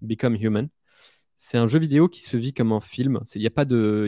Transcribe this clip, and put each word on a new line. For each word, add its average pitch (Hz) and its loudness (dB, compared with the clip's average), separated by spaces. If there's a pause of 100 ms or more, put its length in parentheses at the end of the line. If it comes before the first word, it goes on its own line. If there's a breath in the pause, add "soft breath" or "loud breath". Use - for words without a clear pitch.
Become 113 -2
Human. 107 -2 (680 soft breath)
C'est - -4
un 117 2
jeu 139 2
vidéo 160 4
qui - -8
se - -6
vit 123 -2
comme 113 0
un 107 0
film. 131 -4
C'est, - -12
il 107 -4
y 107 0
a 110 0
pas 147 0
de, 107 2